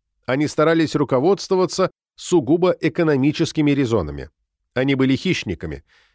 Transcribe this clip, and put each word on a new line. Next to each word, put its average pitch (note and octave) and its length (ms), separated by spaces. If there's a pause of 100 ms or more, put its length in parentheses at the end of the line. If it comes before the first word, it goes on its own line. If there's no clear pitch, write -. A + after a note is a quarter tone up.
(260)
они C#3+ 200
старались D#3 480
руководствоваться F3 960 (260)
сугубо E3+ 640
экономическими D3 920
резонами. G#2 600 (440)
Они C3+ 200
были C3 220
хищниками, E2+ 680 (300)